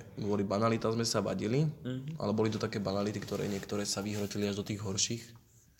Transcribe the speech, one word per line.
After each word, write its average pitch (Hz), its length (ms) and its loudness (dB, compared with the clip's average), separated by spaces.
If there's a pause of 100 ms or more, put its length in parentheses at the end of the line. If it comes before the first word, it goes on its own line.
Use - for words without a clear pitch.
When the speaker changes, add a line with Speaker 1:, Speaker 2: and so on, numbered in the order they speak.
(120)
Speaker 1:
kvôli 101 300 0
banalitám 110 500 4
sme 113 100 0
sa 113 180 2
vadili, 104 440 2
Speaker 2:
Mhm. 139 560 -4
Speaker 1:
ale 104 100 0
boli 110 180 4
to 107 100 0
také 107 180 -2
banality, 101 400 0
ktoré 98 300 -2
niektoré 101 380 -2
sa 101 160 -2
vyhrotili 104 440 -2
až 101 160 0
do 98 60 -2
tých 110 120 -2
horších. 101 440 -2 (580)